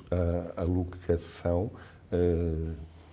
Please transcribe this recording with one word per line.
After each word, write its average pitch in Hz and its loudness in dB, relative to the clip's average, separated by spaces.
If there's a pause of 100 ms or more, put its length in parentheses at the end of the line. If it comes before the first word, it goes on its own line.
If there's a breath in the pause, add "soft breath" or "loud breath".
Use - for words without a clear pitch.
(560)
a 92 -4
alocação, 87 0 (400 loud breath)
eh, 82 2 (400)